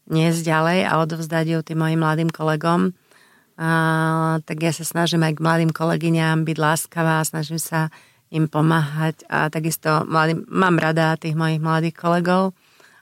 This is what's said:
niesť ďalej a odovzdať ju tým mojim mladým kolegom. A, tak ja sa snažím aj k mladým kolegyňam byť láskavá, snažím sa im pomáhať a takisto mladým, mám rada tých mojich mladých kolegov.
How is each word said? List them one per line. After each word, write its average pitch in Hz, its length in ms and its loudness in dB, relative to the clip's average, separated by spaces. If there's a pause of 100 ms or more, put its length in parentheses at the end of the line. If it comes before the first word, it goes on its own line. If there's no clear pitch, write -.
(120)
niesť 165 320 2
ďalej 165 400 2
a 156 160 2
odovzdať 160 480 -2
ju 165 160 0
tým 160 160 -6
mojim 160 240 0
mladým 156 240 0
kolegom. 165 640 0 (680)
A, 165 120 -4 (760)
tak 160 160 -8
ja 165 160 0
sa 165 80 -10
snažím 165 400 0
aj 156 160 -2
k 156 60 -4
mladým 165 260 2
kolegyňam 160 760 0
byť 156 140 -4
láskavá, 160 640 0
snažím 160 340 -6
sa 160 320 -2 (380)
im 156 240 0
pomáhať 156 800 0
a 156 160 0
takisto 156 560 -2
mladým, 160 480 0
mám 185 240 2
rada 160 400 2
tých 160 240 -4
mojich 160 240 0
mladých 160 320 -2
kolegov. 180 640 0 (420)